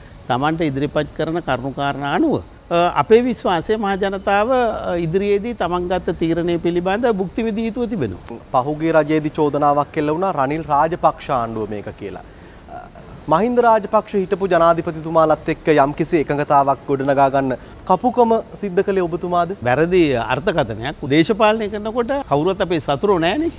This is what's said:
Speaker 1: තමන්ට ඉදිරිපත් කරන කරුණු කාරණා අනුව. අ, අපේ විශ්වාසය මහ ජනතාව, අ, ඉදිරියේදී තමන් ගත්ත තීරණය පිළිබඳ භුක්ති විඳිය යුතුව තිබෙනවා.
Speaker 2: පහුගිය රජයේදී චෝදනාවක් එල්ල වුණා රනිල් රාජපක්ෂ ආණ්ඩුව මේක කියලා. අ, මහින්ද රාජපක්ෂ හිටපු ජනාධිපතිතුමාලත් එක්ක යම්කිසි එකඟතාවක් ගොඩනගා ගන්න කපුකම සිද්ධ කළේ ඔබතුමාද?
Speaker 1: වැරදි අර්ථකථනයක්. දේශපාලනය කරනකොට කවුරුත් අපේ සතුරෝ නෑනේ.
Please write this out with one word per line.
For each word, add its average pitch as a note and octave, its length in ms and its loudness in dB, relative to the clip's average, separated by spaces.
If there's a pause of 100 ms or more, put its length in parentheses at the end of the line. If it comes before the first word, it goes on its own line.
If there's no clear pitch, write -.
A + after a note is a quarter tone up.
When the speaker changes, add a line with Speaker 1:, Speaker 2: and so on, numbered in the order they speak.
(280)
Speaker 1:
තමන්ට D3 320 0
ඉදිරිපත් D3 560 -2
කරන D#3+ 260 -4
කරුණු C3 300 -4
කාරණා C#3+ 420 -4
අනුව. A#3+ 220 2 (300)
අ, E3+ 120 0 (220)
අපේ A3 220 6
විශ්වාසය G#3+ 540 -2
මහ G3+ 200 -2
ජනතාව, G3 560 0
අ, G#3+ 440 0
ඉදිරියේදී G3+ 580 0
තමන් F3+ 340 -2
ගත්ත F3+ 300 -2
තීරණය E3+ 400 0
පිළිබඳ F3 460 -2 (140)
භුක්ති G3 240 -4
විඳිය A3+ 260 -2
යුතුව A#3+ 200 -4
තිබෙනවා. A#2 480 -6 (280)
Speaker 2:
පහුගිය D3+ 280 -2
රජයේදී D#3 380 2
චෝදනාවක් D3 680 0
එල්ල D3+ 160 -2
වුණා F#3 200 -2
රනිල් D3 400 -2
රාජපක්ෂ D#3+ 580 0
ආණ්ඩුව A2+ 400 -4
මේක G#2 180 -8 (120)
කියලා. F#2 240 -12 (420)
අ, C#2 140 -14 (480)
මහින්ද A3 300 2
රාජපක්ෂ A3 540 2
හිටපු F#3+ 340 -2
ජනාධිපතිතුමාලත් E3 1040 2
එක්ක D#3+ 260 0
යම්කිසි D3 480 2
එකඟතාවක් C#3 640 2
ගොඩනගා C#3 440 2
ගන්න C3+ 240 0 (320)
කපුකම A3+ 480 2 (200)
සිද්ධ F#3+ 300 -2
කළේ F#3+ 220 0
ඔබතුමාද? F3 560 -2
Speaker 1:
වැරදි D#3+ 400 2 (300)
අර්ථකථනයක්. C#3 760 -2
දේශපාලනය G#3+ 600 2
කරනකොට A3 440 -4 (160)
කවුරුත් E3+ 320 0
අපේ F3 200 -2
සතුරෝ F3 380 0
නෑනේ. A3 400 0